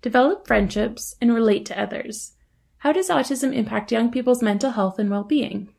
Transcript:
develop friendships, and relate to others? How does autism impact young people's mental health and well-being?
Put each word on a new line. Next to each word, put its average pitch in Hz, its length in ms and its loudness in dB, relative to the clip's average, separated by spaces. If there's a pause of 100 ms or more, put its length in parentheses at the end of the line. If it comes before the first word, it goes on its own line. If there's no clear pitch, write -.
develop 254 460 2
friendships, 214 720 -2
and 233 140 4
relate 214 320 2
to - 120 -8
others? - 540 -8 (460)
How 294 140 0
does 370 180 0
autism 269 440 0
impact 214 380 -2
young 233 180 2
people's 247 320 0
mental 214 280 0
health 190 280 -2
and 208 120 0
well-being? 202 580 -2 (100)